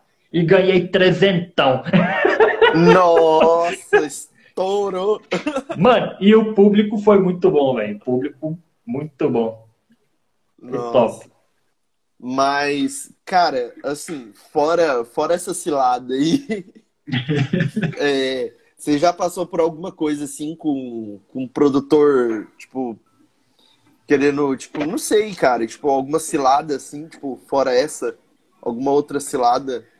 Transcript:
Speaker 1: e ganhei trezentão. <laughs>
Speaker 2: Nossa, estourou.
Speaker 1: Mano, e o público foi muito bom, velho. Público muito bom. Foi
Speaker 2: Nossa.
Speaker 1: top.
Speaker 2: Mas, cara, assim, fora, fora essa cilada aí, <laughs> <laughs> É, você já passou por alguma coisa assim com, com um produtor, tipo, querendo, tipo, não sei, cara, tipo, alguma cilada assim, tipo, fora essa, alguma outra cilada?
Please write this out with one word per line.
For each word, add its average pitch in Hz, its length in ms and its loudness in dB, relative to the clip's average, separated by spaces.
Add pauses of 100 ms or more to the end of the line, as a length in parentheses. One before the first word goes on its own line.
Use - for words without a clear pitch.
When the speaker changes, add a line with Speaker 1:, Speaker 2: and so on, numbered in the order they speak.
(320)
Speaker 1:
e 165 80 0
ganhei 185 460 2
trezentão. 180 960 0 (480)
<laughs> - 480 2 (160)
Speaker 2:
Nossa, 170 1120 4
estourou. 196 1120 -4 (560)
Speaker 1:
Mano, 208 440 2
e 196 120 6
o 220 220 4
público 208 440 4
foi 202 200 6
muito 180 320 2
bom, 139 240 2
velho. 104 240 -6
Público 143 580 -4 (300)
muito 143 420 -6
bom. 117 380 -2 (920)
Foi 123 100 -20
Speaker 2:
Nossa. 120 220 -6
Speaker 1:
top. 117 380 0 (880)
Speaker 2:
Mas, 139 920 -2 (120)
cara, 139 580 0
assim, 139 480 -10 (220)
fora, 156 520 0
fora 156 300 -2
essa 175 180 -6
cilada 127 600 -2
aí, 208 500 -2 (100)
<laughs> - 80 -20 (240)
<laughs> 147 920 -4
É, 131 540 -2 (240)
você 147 220 -2
já 175 140 2
passou 175 340 -6
por 165 140 -4
alguma 165 320 -4
coisa 151 320 -4
assim 151 320 -10
com, 120 720 -6
com 127 160 -10
um 123 40 -10
produtor, 139 960 2 (120)
tipo, 123 400 -10 (1080)
querendo, 143 500 2
tipo, - 280 -8
não 190 140 -4
sei, 214 360 0
cara, 120 320 0
tipo, - 220 -6
alguma 135 300 0
cilada 147 580 0
assim, 147 320 -14
tipo, 131 300 -12 (100)
fora 135 240 0
essa, 127 440 -2 (440)
alguma 120 300 -4
outra 143 300 0
cilada? 127 640 -2 (140)